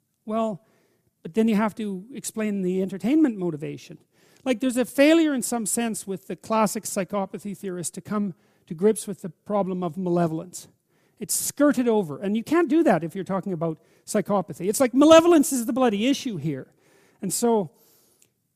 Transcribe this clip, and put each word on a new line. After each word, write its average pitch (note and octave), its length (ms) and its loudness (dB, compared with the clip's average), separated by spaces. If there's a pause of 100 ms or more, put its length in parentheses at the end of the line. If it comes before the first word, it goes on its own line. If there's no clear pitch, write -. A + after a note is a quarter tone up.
(260)
Well, A3 400 -4 (560)
but D#3+ 120 -14
then A3+ 160 2
you G#3+ 60 2
have G#3 200 0
to G3+ 380 -8
explain G#3+ 480 -6
the F#3 200 0
entertainment G#3+ 560 0
motivation. D3+ 600 -8 (460)
Like, C4 160 -2
there's B3+ 180 -2
a B3 80 0
failure D4+ 500 4
in A#3 80 -4
some A#3 240 -4
sense A3+ 400 -4
with F#3+ 180 -10
the F#3 100 -10
classic A3 500 0
psychopathy G3 720 -6
theorist F3+ 380 -10
to F3 80 -14
come G#3 320 -4 (320)
to - 80 -12
grips G3 320 0
with G3+ 160 -12
the F#3+ 80 -10
problem F#3 540 -4
of F3 140 -6
malevolence. F3 720 -2 (520)
It's - 160 -6
skirted C4 520 2
over, G3 300 0
and G3+ 180 -2
you A3+ 80 -2
can't E4+ 240 2
do D#4 140 4
that F#3+ 220 2
if E3 100 -8
you're F3+ 100 -8
talking F#3 300 -4
about D#3+ 260 -4 (240)
psychopathy. F#3 640 -4
It's G#3 120 -2
like B3+ 160 0
malevolence D#4+ 580 8
is A#3 140 -4
the B3+ 60 -4
bloody A3+ 340 2
issue B3 300 -2
here. C#3 360 -6 (480)
And F#3+ 100 -6
so, A3 380 0 (880)